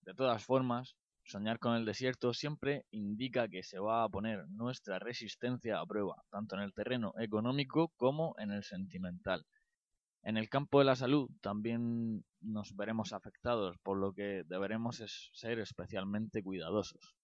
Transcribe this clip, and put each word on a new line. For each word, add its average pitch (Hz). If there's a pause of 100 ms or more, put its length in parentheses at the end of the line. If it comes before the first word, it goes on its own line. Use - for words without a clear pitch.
De 95
todas 117
formas, 127 (280)
soñar 107
con 117
el 113
desierto 123
siempre 143
indica 110
que 92
se 95
va 113
a 107
poner 98
nuestra 107
resistencia 117
a 80
prueba, 101
tanto 101
en 98
el 98
terreno 117
económico 127
como 147
en 104
el 101
sentimental. 92 (800)
En 110
el 110
campo 143
de 139
la 131
salud 131 (120)
también 113 (160)
nos 101
veremos 107
afectados, 107
por 98
lo 95
que 98
deberemos 104
es-, -
ser 117
especialmente 101
cuidadosos. 92